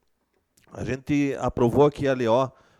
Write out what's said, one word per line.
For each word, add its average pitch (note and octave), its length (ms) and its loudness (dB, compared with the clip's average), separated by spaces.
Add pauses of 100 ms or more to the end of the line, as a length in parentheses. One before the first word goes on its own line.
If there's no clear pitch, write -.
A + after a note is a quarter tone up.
(720)
A - 120 -10
gente C3+ 540 -4
aprovou B2 460 2
aqui C#3+ 240 0
a C3+ 60 0
leó, B2+ 360 0 (280)